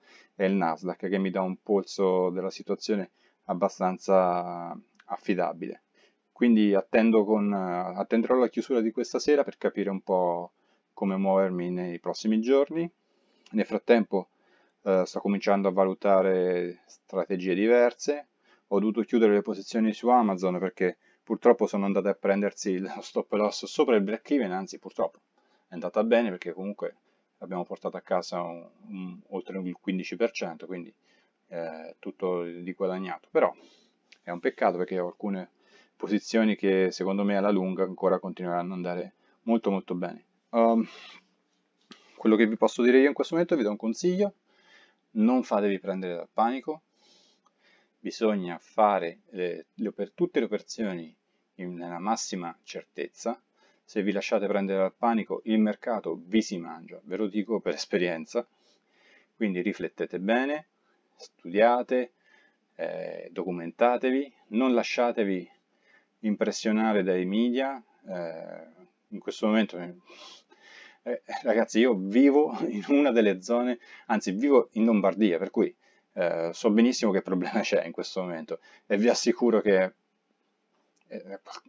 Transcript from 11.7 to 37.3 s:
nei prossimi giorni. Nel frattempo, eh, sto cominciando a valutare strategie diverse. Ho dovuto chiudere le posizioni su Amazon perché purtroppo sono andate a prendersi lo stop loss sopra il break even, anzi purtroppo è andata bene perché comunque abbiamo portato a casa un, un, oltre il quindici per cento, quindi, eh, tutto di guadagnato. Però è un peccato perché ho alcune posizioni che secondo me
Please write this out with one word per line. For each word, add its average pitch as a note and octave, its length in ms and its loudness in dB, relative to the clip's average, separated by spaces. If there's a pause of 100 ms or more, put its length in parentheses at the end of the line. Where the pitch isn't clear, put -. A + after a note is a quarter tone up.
nei F2+ 280 -6
prossimi A2 420 0
giorni. C#3+ 480 2 (640)
Nel G#2 120 0
frattempo, G#2+ 640 2 (540)
eh, F#2+ 240 2
sto - 140 -8
cominciando G2+ 480 0
a F#2 40 0
valutare F#2 1120 2
strategie F#2 680 -4
diverse. A#2+ 760 2 (400)
Ho G2+ 100 2
dovuto G#2+ 240 0
chiudere A2 300 4
le G2+ 100 4
posizioni A2 500 -2
su A2+ 160 -4
Amazon F#2+ 500 2
perché F#2 400 -2 (300)
purtroppo A2+ 380 4
sono G2+ 180 -2
andate G2 240 0
a G2 60 2
prendersi G2 640 0
lo F#2+ 220 -8
stop - 320 -6
loss G#2 340 -2
sopra - 300 2
il G2+ 60 4
break G#2 280 -4
even, B2 200 2
anzi F#2 280 -8
purtroppo - 420 -8 (480)
è F#2 60 -18
andata F2+ 280 -4
bene A2+ 280 2
perché F2+ 220 -8
comunque F#2+ 440 -8 (420)
abbiamo F2+ 260 -6
portato F#2 340 -10
a - 20 -12
casa F2+ 400 -4
un, E2+ 260 -10 (200)
un, F#2 320 -12 (100)
oltre F#2+ 300 -10
il F2+ 200 -8
quindici F#2 380 -6
per A2+ 140 0
cento, E2 360 -10
quindi, F2 260 -12 (560)
eh, E2 500 -10
tutto F2+ 460 -4
di F2 280 -12
guadagnato. F#2 580 -6
Però B2+ 240 2 (680)
è - 80 -12
un F2 100 -6
peccato G#2 380 0
perché F2+ 200 -4
ho F2+ 80 -2
alcune F#2+ 440 -8 (440)
posizioni G#2+ 640 0
che F#2+ 360 2
secondo G2 320 -2
me G2+ 120 2